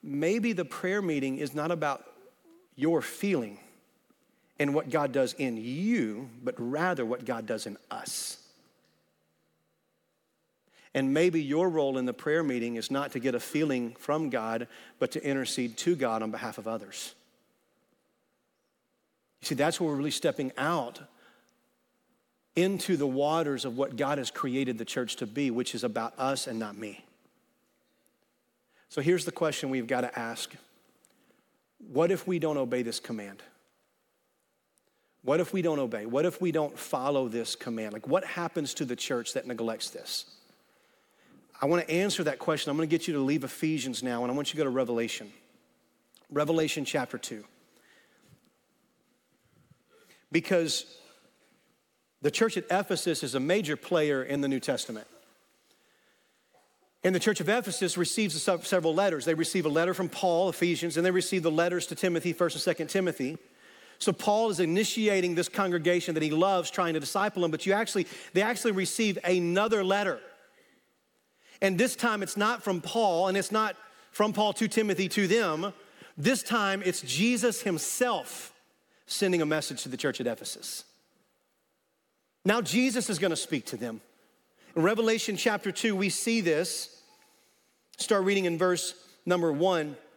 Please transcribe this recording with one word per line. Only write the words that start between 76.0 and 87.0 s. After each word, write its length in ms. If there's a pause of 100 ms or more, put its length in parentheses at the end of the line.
This 260
time 420
it's 180
Jesus 600
himself 920 (540)
sending 360
a 40
message 360
to 60
the 80
church 240
at 80
Ephesus. 560 (1600)
Now 160
Jesus 500
is 80
gonna 160
speak 320
to 100
them. 240 (760)
In 80
Revelation 540
chapter 340
two, 240
we 140
see 320
this. 480 (1080)